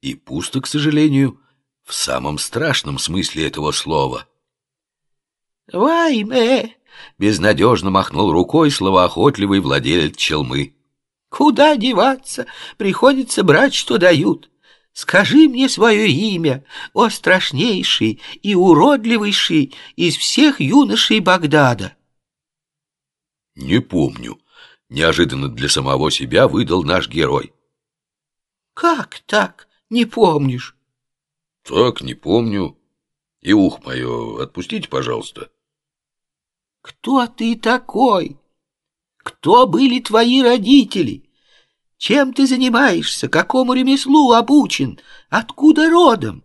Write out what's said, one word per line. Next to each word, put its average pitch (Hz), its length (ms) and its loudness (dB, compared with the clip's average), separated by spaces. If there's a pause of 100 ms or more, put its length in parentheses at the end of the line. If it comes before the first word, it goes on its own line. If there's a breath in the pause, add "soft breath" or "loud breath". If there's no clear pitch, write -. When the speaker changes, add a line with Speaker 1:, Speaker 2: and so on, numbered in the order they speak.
Speaker 1:
И 65 120 -10
пусто, 143 440 -10
к - 80 -12
сожалению, 147 720 -2 (460)
в - 80 -16
самом 67 440 -6
страшном 73 640 -6
смысле 78 480 -6
этого 76 240 -6
слова. 69 560 -6 (1400)
Speaker 2:
«Вай, 277 540 0
мэ!» 233 460 -2 (460 loud breath)
Speaker 1:
безнадёжно 101 720 2
махнул 95 440 0
рукой 143 360 2
словоохотливый 98 920 0
владелец 73 560 -2
челмы. 71 580 -4 (540)
Speaker 2:
«Куда 294 480 2
деваться? 262 680 -2 (280 loud breath)
Приходится 233 680 0
брать, 190 300 4
что - 240 -4
дают. 175 540 2 (400)
Скажи 208 560 4
мне 262 220 0
своё 214 340 2
имя, 165 640 -2 (280 loud breath)
о 220 160 2
страшнейший 180 1120 -2 (220 loud breath)
и 202 140 -2
уродливейший 190 1160 2 (220 loud breath)
из 165 220 -2
всех 285 420 0
юношей 220 640 2
Багдада». 147 720 0 (1600)
Speaker 1:
«Не 71 240 -2
помню», 60 580 -6 (520 soft breath)
неожиданно 71 580 0
для 64 220 -6
самого 69 420 -2
себя 120 380 0
выдал 90 340 -2
наш 85 240 -2
герой. 67 460 -4 (1200)
Speaker 2:
«Как - 520 -4
так? - 440 -4 (240)
Не 233 120 0
помнишь?» 151 680 -2 (840)
Speaker 1:
«Так, 113 400 -2
не 64 140 -12
помню. 101 600 -2 (640)
И 92 120 0
ухо 98 300 2
моё 64 540 -10
отпустите, - 520 -10
пожалуйста». 62 600 -8 (1300)
Speaker 2:
«Кто 247 460 -4
ты 226 280 -4
такой? 226 840 -2 (760)
Кто - 500 2
были 247 320 2
твои 240 420 2
родители? 202 880 2 (680)
Чем 269 360 0
ты 269 140 2
занимаешься? 247 840 0
Какому 247 440 0
ремеслу 269 600 2
обучен? 226 640 2 (300 soft breath)
Откуда 311 600 2
родом?» 269 540 2